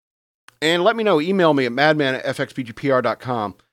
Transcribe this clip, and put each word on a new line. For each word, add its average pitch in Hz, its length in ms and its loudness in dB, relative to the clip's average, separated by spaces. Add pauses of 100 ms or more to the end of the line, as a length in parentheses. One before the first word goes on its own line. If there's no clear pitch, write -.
(600)
and 170 220 0
let 226 140 2
me 226 80 -2
know. 180 160 2
Email 165 340 2
me 135 120 0
at 117 60 -4
madman 139 440 2
at - 100 -8
F 135 140 -4
X 131 120 -6
B 131 120 -8
G 113 80 -14
P 139 180 -4
R 127 100 2
dot 113 200 -2
com 113 340 -4 (180)